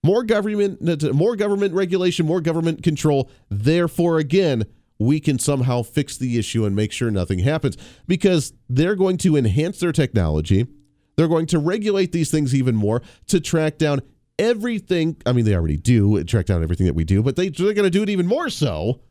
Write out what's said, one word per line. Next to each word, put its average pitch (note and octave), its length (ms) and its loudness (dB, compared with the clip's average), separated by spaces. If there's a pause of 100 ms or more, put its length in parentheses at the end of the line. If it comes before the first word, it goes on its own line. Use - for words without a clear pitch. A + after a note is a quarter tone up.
More G#3 200 2
government, G#3 560 -2 (360)
more G#3 200 2
government G3+ 380 -2
regulation, F3+ 540 0
more F3+ 120 0
government E3 440 -2
control. D3 480 0 (180)
Therefore, D#3+ 680 0
again, D3 460 0 (340)
we C3+ 200 2
can C#3 200 0
somehow B2+ 420 0
fix - 340 -4
the B2 220 -2
issue A2 260 -2
and G2 120 -2
make G#2+ 160 -2
sure A#2+ 180 -4
nothing F#2 300 -2
happens, C#3+ 360 -2 (320)
because F3+ 460 0 (160)
they're D#3+ 260 0
going F#3 220 0
to D#3 180 2
enhance C#3 440 0
their E3+ 120 -2
technology. F#2+ 760 0 (480)
They're E3 120 2
going D#3+ 200 0
to F3 100 0
regulate G3 540 0
these E3+ 180 -2
things D3 240 0
even B2+ 220 2
more G#2+ 260 0 (240)
to F3 140 0
track D#3 400 -2
down D3 220 0 (360)
everything. G3+ 880 -2
I B2 60 0
mean, A#2+ 140 2
they G#2 100 2
already D#2+ 220 0
do G#2 460 2
track F2+ 220 0
down F2+ 160 0
everything E2+ 240 -2
that D#2+ 80 2
we E2 100 0
do, F#2+ 200 2
but C3+ 120 -2
they, F#3 140 -2
they're F#3 240 -2
gonna G3 160 2
do G3 140 0
it G3+ 60 -2
even F#3 180 -2
more D4 240 -2
so G#2+ 600 -4